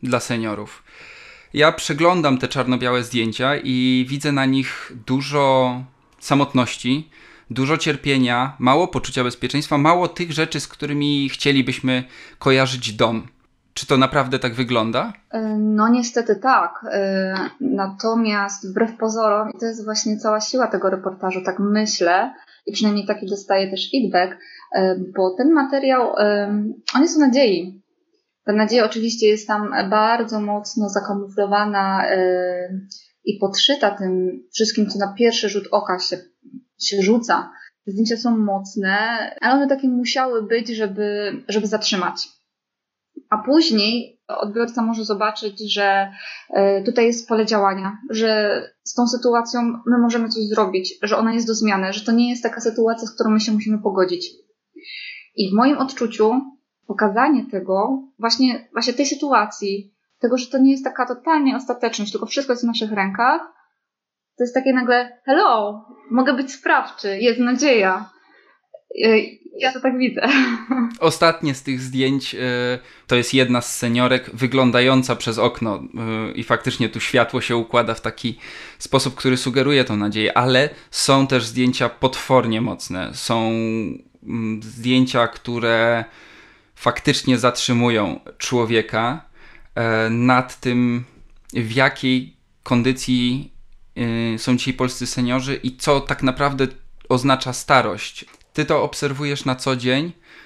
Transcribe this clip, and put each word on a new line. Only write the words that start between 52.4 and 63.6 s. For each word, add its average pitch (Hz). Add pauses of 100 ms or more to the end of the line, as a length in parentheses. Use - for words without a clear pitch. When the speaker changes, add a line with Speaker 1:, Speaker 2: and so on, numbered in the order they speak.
Speaker 2:
taka 233
sytuacja, 226
z -
którą 220
my 214
się 220
musimy 214
pogodzić. 190 (1080)
I 196
w -
moim 262
odczuciu 240 (460)
pokazanie 220
tego, 196 (160)
właśnie, 233
właśnie 233
tej 285
sytuacji, 214 (260)
tego, 247
że 247
to 277
nie 269
jest 269
taka 254
totalnie 269
ostateczność, 233
tylko 214
wszystko 269
jest 240
w 240
naszych 226
rękach, 214 (960)